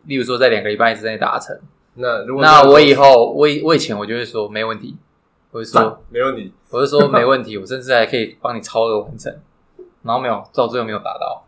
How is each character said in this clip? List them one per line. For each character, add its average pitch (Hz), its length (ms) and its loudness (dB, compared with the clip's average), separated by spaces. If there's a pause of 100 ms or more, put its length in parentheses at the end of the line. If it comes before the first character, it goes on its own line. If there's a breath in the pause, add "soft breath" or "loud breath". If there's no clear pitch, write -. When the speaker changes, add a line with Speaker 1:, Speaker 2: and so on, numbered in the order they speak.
Speaker 1:
例 139 80 -8
如 131 80 -2
说 120 160 -4
在 127 100 4
两 107 140 0
个 104 60 -6
礼 104 80 -4
拜 113 180 0
之 104 100 -12
内 110 140 -8
达 - 220 -4
成。” - 180 -14 (360)
Speaker 2:
那 117 300 -6
如 127 120 -8
果 139 80 0
Speaker 1:
那 151 180 8
我 139 180 8
以 143 140 6
后， 131 380 6
我 147 160 2
以-， 147 180 -4
我 160 80 2
以 147 40 2
前 107 200 -6
我 104 80 -10
就 110 80 -8
会 117 100 -8
说 110 240 -8
，“没 110 160 -6
问 110 140 -8
题。” 98 180 -18 (540)
我 120 80 -14
会 113 60 -12
说， - 180 0
Speaker 2:
赞， 110 140 -4 (140)
没 120 120 -4
问 131 140 -4
题。 98 180 -16 (160)
Speaker 1:
我 117 80 -6
会 139 80 2
说 143 240 2
，“没 120 140 0
问 131 180 0
题。” 107 160 -14
我 95 80 -14
甚 127 160 -10
至 131 100 -6
还 117 140 2
可 131 100 -4
以 110 240 -6
帮 120 160 -8
你 110 40 -12
超 113 240 -4
额 110 160 -2
完 110 180 -14
成， - 180 -14 (680)
然 117 120 -4
后 131 80 -4
没 131 60 -4
有， 104 120 -4 (140)
到 120 140 -2
最 120 120 -6
后 113 60 -6
没 107 60 -10
有 104 80 -8
达 - 180 -10
到。 - 300 -10